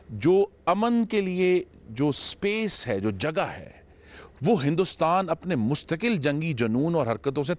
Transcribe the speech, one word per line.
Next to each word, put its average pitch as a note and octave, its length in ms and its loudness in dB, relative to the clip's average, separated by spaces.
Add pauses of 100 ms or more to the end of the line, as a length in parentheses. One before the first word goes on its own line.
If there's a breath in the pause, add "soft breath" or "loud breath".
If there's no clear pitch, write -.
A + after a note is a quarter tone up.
جو F3 360 2 (200)
امن A3+ 400 2
کے G#3 160 0
لیے F3+ 420 2 (260)
جو C3 200 0
اسپیس G#3 800 -2
ہے، G2+ 120 0
جو G#2 100 0
جگہ D3 320 -2
ہے، - 300 -8 (680 loud breath)
وہ D3+ 240 2
ہندوستان E3+ 640 2
اپنے E3+ 260 -2
مستقل D#3+ 600 0
جنگی D3 360 0
جنون B2+ 420 0
اور C#3 120 0
حرکتوں C3+ 360 -2
سے D#3+ 160 -2